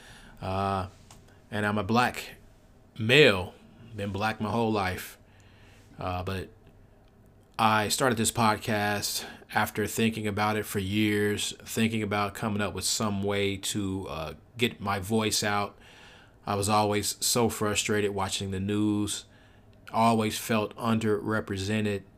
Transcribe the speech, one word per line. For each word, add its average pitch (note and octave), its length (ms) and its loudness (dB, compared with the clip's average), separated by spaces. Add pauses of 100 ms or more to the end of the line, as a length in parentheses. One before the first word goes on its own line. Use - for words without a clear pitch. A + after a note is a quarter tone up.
(420)
uh, F#2+ 460 -2 (640)
and G#2 160 -2
I'm G#2 120 0
a G#2 60 0
Black A2+ 480 0 (680)
male. A2 540 6 (420)
Been G2+ 160 -4
Black G#2+ 300 -2
my G#2+ 80 -2
whole A2+ 240 2
life, F#2 440 -2 (800)
uh, F2+ 260 -4
but F#2+ 260 -6 (1080)
I G#2+ 300 4
started B2+ 300 2
this A2 160 0
podcast G#2 880 0 (300)
after G#2+ 340 0
thinking A2+ 400 0
about G#2 300 0
it G#2 80 -4
for - 140 -4
years, G#2 720 0 (100)
thinking A2 400 0
about G2+ 300 -2
coming G#2 280 -2
up F#2+ 120 -2
with F#2 100 -6
some G2+ 400 0
way G2+ 320 0
to, F#2+ 540 -4
uh, D2+ 240 -8 (240)
get A#2 240 -2
my G2+ 180 -2
voice A2 460 0
out. G#2 320 -2 (680)
I G2+ 100 -2
was G2+ 120 -2
always G#2 540 2
so A#2+ 260 2
frustrated G#2 640 0
watching G2 400 -4
the F#2+ 80 -4
news, G#2 640 0 (720)
always A2+ 440 2
felt G#2+ 380 -2
underrepresented G#2+ 1300 0 (160)